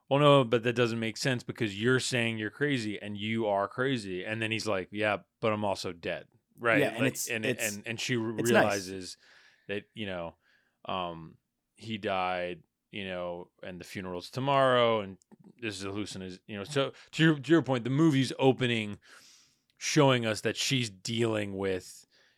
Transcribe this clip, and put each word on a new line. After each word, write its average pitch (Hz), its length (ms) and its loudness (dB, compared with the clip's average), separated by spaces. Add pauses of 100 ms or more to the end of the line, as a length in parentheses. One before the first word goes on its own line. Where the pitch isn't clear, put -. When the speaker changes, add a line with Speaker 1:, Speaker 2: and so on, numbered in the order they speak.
Speaker 1:
"Well, 139 120 4
no, 143 240 8
but 117 180 2
that 117 120 0
doesn't 117 260 2
make 113 180 -4
sense 127 240 -2
because 104 380 -4
you're 123 200 2
saying 117 380 -2
you're 107 120 -4
crazy 117 500 -2
and 104 180 -8
you 110 280 -2
are 101 220 2
crazy." 107 560 -4
And 110 160 -6
then 110 100 -2
he's 107 160 -2
like, 95 260 -2
"Yeah, 104 260 0 (220)
but 110 120 2
I'm 107 120 -2
also 98 280 -4
dead." 85 360 -8 (300)
Right. 113 200 2
Speaker 2:
Yeah, 131 180 2
and 113 40 -6
Speaker 1:
Like, 127 120 2
Speaker 2:
it's, - 160 -6
Speaker 1:
and, 113 160 -4
Speaker 2:
it's, 117 220 -2
Speaker 1:
and, 104 180 -6
and 113 160 -8
she 127 160 -2
re-, 113 220 -2
Speaker 2:
it's 117 120 0
nice. - 40 6
Speaker 1:
realizes 95 640 0 (500)
that, 101 240 -6
you 110 140 -8
know, 87 300 -8 (500)
um, 85 500 -6 (380)
he 110 240 -10
died, 92 640 -2 (280)
you 104 140 -10
know, 90 460 -8 (120)
and 92 160 -12
the 82 60 -14
funeral's 92 460 -8
tomorrow, 127 720 2
and 95 180 -10 (420)
this 110 160 -6
is 98 80 -8
a 98 60 -6
hallucination, 95 560 -8
you 110 100 -12
know. 101 80 -8
So 135 280 -2 (200)
to 156 100 2
your, 160 160 8
to 127 140 0
your 165 80 8
point, 127 240 -2
the 123 60 -2
movie's 135 480 4
opening 117 600 2 (800)
showing 131 480 4
us 110 160 0
that 110 160 0
she's 123 320 0
dealing 107 720 -2
with, 95 480 -4 (320)